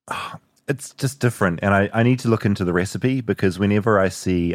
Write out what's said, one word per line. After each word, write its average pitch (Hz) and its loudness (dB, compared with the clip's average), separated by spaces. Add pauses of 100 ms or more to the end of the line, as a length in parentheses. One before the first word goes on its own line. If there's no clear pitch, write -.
<sighs> - -14
it's - -6
just - -4
different. 101 0
And 101 4
I, 98 2
I 113 2
need 123 4
to 120 -2
look 110 0
into 101 0
the 87 0
recipe 98 -2
because 98 -2
whenever 101 2
I 95 4
see 87 -2